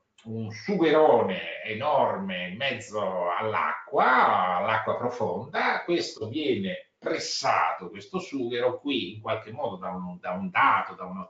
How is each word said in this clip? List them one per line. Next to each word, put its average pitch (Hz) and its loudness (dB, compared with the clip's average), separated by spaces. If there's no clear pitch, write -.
un 110 -6
sugherone 151 4
enorme 95 0
in 92 -10
mezzo 104 -4
all'acqua, 110 2
all'acqua 110 0
profonda. 117 -2
Questo - -2
viene 107 -2
pressato, - 0
questo 101 -8
sughero, 123 0
qui 117 -2
in - -14
qualche 110 -4
modo 120 -4
da 92 -6
un, 90 -8
da - -6
un 95 -4
dato, - 2
da 95 -12
una 92 -8